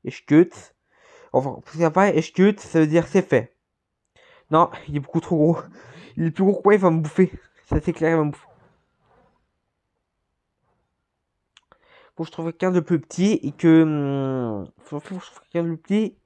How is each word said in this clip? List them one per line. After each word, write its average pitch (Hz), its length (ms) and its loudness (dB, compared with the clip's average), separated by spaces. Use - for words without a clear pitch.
Et 123 60 -10
je - 140 -20
cut. 170 260 4
Enfin, 131 320 -4
parce - 120 -20
qu'après, 170 400 0
et 160 60 2
je - 100 -12
cut, 208 260 2
ça - 220 -2
veut 156 60 4
dire 165 200 0
c'est 190 160 0
fait. 120 340 -2
Non, 165 200 2
il 147 80 -8
est 147 40 -2
beaucoup 160 200 -6
trop - 160 -4
gros. 160 220 2
Il 165 100 -2
est 160 40 -2
plus 190 140 -2
gros 196 120 2
que - 80 -12
moi, 202 100 6
il 196 60 2
va 185 100 4
me 165 100 0
bouffer. 156 300 0
Ça, 151 160 -2
c'est 170 100 -4
clair, 160 200 -2
il 165 40 2
va 151 80 0
me 147 60 -2
bouffer. - 160 -20
Faut 165 80 -10
que - 20 -10
je - 60 -20
trouve 165 140 -10
quelqu'un 185 260 -4
de 180 80 2
plus 156 200 -2
petit 196 420 0
et 143 100 -8
que, 160 300 6
hum, 135 960 -4
faut, - 220 -14
faut - 160 -16
que 175 80 -14
je - 60 -20
trouve - 200 -20
quelqu'un 170 180 -4
de 165 60 -6
plus 160 40 -12
petit 208 480 -4